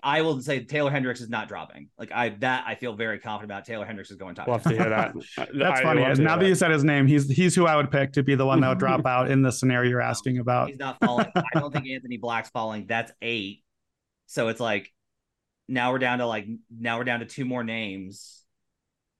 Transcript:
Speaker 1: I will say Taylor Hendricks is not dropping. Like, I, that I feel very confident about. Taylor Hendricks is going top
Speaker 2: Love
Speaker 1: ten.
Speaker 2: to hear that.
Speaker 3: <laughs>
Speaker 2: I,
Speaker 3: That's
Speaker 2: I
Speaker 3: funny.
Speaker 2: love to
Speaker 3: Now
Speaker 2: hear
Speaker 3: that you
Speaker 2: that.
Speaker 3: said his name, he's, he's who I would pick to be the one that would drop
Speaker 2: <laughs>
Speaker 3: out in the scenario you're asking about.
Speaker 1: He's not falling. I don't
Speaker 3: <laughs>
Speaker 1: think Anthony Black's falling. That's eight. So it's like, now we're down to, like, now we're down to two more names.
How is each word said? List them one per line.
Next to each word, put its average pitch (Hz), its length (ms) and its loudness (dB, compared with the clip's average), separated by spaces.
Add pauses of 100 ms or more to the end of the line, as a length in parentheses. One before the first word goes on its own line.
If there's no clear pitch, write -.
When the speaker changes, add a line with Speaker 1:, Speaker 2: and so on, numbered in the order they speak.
Speaker 1:
I 147 180 2
will 156 200 0
say 135 220 -4
Taylor 143 280 -2
Hendricks 127 300 -2
is 113 80 -12
not 107 180 -6
dropping. 78 500 -14
Like, - 140 -14
I, 120 180 -2 (100)
that 127 280 0
I 113 80 -6
feel 120 200 -8
very 107 240 -6
confident 107 320 -10
about. 101 140 -12
Taylor 110 200 -10
Hendricks 104 260 -14
is 95 60 -20
going 92 180 -14
top - 120 -10
Speaker 2:
Love 120 160 0
Speaker 1:
ten. 165 100 2
Speaker 2:
to 110 60 0
hear 110 100 0
that. 110 240 0 (120)
Speaker 3:
<laughs> - 120 -20
Speaker 2:
I, - 160 -6
Speaker 3:
That's 139 260 0
Speaker 2:
I 131 40 2
Speaker 3:
funny. 156 180 4
Speaker 2:
love 135 160 2
to 139 40 6
Speaker 3:
Now 160 100 4
Speaker 2:
hear 170 80 2
Speaker 3:
that 190 60 4
you 185 80 6
Speaker 2:
that. 165 60 2
Speaker 3:
said 175 120 4
his 147 120 4
name, 143 240 4
he's, 139 220 4
he's 175 260 4
who 175 100 6
I 156 100 6
would 143 160 2
pick 139 220 2
to 143 100 2
be 139 120 4
the 135 100 4
one 135 160 6
that 131 80 4
would 127 100 2
drop 131 260 2
Speaker 2:
<laughs> - 0 -
Speaker 3:
out 127 240 2
in 135 120 6
the 131 100 4
scenario 123 380 2
you're 123 120 2
asking 120 380 -2
about. 123 300 2
Speaker 1:
He's 135 100 -12
not 135 240 -8
falling. 196 320 2
I 165 240 0
don't 143 120 -4
Speaker 3:
<laughs> - 20 -8
Speaker 1:
think 135 140 -4
Anthony 127 300 -8
Black's 113 320 -4
falling. 110 380 -6
That's 113 240 -4 (100)
eight. 107 420 -6 (640)
So 120 200 -2
it's 113 140 -4
like, 104 300 -2 (760)
now 123 240 0
we're 131 80 0
down 123 200 0
to, 120 80 -2
like, 107 200 -4 (220)
now 117 280 -6
we're 123 80 -4
down 120 160 -2
to 113 40 -12
two 131 200 -8
more 123 180 -4
names. 101 800 -10 (760)